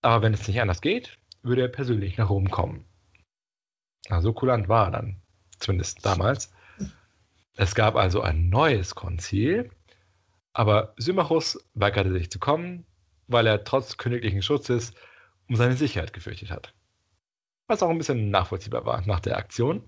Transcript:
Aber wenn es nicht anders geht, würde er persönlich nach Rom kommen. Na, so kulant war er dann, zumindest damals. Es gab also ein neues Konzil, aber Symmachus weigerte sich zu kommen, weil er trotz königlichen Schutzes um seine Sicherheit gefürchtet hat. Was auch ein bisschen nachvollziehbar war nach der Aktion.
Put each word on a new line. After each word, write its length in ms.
Aber 200
wenn 120
es 140
nicht 140
anders 200
geht, 360
würde 220
er 60
persönlich 480
nach 120
Rom 220
kommen. 340
Na, 120
so 120
kulant 360
war 180
er 40
dann, 300
zumindest 460
damals. 480
Es 200
gab 200
also 260
ein 280
neues 440
Konzil, 760
aber 440
Symmachus 600
weigerte 400
sich 160
zu 100
kommen, 460
weil 200
er 160
trotz 340
königlichen 460
Schutzes 500
um 60
seine 200
Sicherheit 380
gefürchtet 380
hat. 220
Was 160
auch 60
ein 80
bisschen 340
nachvollziehbar 540
war 200
nach 140
der 180
Aktion. 500